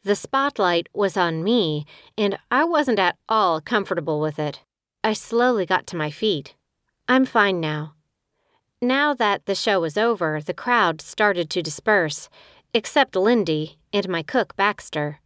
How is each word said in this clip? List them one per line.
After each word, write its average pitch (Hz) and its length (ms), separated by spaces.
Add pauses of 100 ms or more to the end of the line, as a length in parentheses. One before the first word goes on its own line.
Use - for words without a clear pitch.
The 202 100
spotlight 202 800
was 196 220
on 165 260
me, 170 440 (300)
and 202 220 (120)
I 269 140
wasn't 254 360
at 175 180 (100)
all 185 320
comfortable 165 600
with 151 180
it. 151 220 (420)
I 214 100
slowly 233 540
got 185 220
to 180 80
my 151 140
feet. 170 440 (540)
"I'm 262 160
fine 202 360
now." 151 340 (880)
Now 277 340
that 208 320
the 196 100
show 196 240
was 160 160
over, 185 440
the 156 140
crowd 196 460
started 185 500
to 175 120
disperse, 160 680 (440)
except - 440
Lindy 185 640 (140)
and 202 160
my 165 140
cook, - 320
Baxter. 156 720